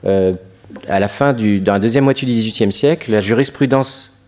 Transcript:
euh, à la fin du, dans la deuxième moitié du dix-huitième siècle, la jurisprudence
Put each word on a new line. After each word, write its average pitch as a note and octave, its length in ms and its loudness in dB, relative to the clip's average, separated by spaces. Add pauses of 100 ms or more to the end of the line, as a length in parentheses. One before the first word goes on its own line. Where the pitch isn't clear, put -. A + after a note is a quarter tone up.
euh, F#2+ 260 2 (540)
à G2 140 0
la G2+ 80 0
fin C#3 240 0
du, G#2+ 280 0
dans G2 120 0
la G2+ 60 2
deuxième A#2 260 2
moitié C3+ 220 0
du A#2+ 80 0
dix-huitième A2 380 0
siècle, D3+ 380 0
la G#2+ 120 2
jurisprudence C3 880 -2 (180)